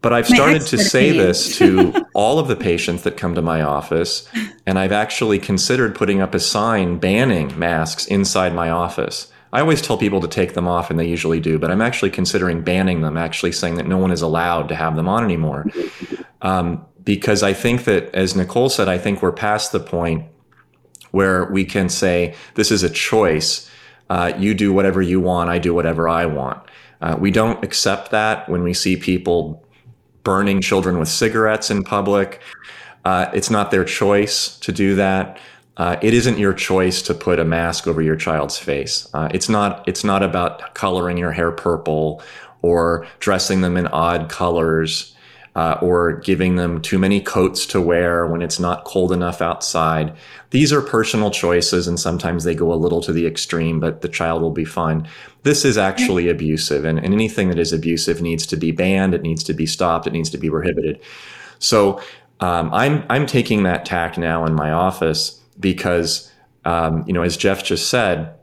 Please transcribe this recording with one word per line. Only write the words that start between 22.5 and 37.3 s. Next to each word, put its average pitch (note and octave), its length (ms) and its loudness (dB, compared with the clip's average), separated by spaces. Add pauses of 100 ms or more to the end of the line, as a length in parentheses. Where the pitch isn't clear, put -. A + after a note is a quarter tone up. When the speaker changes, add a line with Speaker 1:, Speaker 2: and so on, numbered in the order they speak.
Speaker 1:
"This G#2+ 160 2
is G2+ 120 2
a E2+ 80 2
choice. - 800 0 (400)
Uh, F2 300 0
you G#2 160 2
do G2 180 2
whatever F#2+ 300 2
you F2+ 180 2
want, F2 300 0
I F2 80 0
do E2+ 160 0
whatever E2 340 0
I E2 160 0
want." C#2 380 -4 (400)
Uh, D#2+ 180 -2
we G2 100 2
don't A2 320 0
accept - 500 -2
that G#2+ 360 0
when F2 140 -2
we F2 100 -2
see F#2 240 0
people F2 680 -2 (600)
burning G2 380 2
children F#2 380 2
with D#2 100 0
cigarettes A2 640 0
in G2+ 120 0
public. G2+ 600 0 (640)
Uh, F#2 260 0
it's F#2+ 180 -2
not G#2 200 2
their F#2+ 140 2
choice G2+ 760 0
to - 120 -8
do G2 240 2
that. F#2+ 440 0 (400)
Uh, F2 240 0
it A2 100 4
isn't A#2 240 4
your G2+ 160 2
choice F#2 480 0
to - 140 -4
put E2+ 240 0